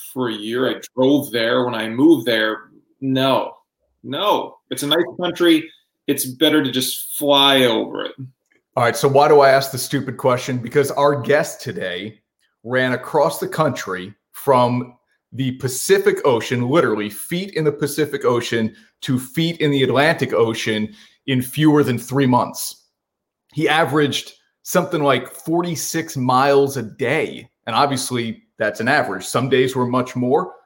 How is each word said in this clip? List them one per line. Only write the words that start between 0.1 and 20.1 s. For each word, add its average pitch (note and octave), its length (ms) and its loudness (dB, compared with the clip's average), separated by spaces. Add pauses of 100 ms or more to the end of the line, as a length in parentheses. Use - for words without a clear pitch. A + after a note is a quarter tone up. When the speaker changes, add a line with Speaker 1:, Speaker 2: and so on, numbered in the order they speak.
Speaker 1:
for B2+ 180 -4
a G#2+ 40 -6
year. A#2 360 -4
I - 100 -8 (160)
drove C3 340 2
there. A#2+ 340 0
When A#2+ 100 -4
I A2 140 -4
moved C3+ 380 4
there, A2 440 -2 (300)
no, C3 560 0 (460)
no. D3+ 560 -4 (120)
It's C3 120 -8
a C#3+ 40 -4
nice E3+ 180 2 (160)
country. E3 500 2 (360)
It's C3+ 180 -2
better D3 400 2
to B2+ 60 -4
just - 480 -6
fly C#3 460 4
over - 420 -2
it. - 80 -14 (600)
Speaker 2:
All B2 80 0
right, A#2 140 2
so D3 100 0
why C#3 220 6
do D3 120 8
I C#3 100 8
ask C3+ 200 2
the B2+ 80 -8
stupid C3 380 -6
question? B2+ 420 -2
Because C3+ 320 0
our C#3+ 300 2
guest C#3+ 400 0
today F#2+ 600 -8 (440)
ran B2+ 280 0
across D3+ 460 0
the F#3 100 -6
country G2 640 -4 (180)
from B2 640 0 (380)
the B2+ 180 -2
Pacific F#3+ 760 0
Ocean, A#2+ 420 0
literally A2 420 0
feet F#3 440 -8
in D#3 100 -2
the D3 80 2
Pacific C#3 520 -4
Ocean A#2 500 0 (280)
to C3 160 0
feet E3 420 -4
in D3+ 100 2
the C#3 120 0
Atlantic C3+ 500 2